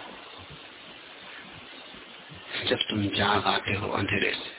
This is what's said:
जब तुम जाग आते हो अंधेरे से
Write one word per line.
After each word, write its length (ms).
जब 100
तुम 300
जाग 400
आते 260
हो 180
अंधेरे 400
से 280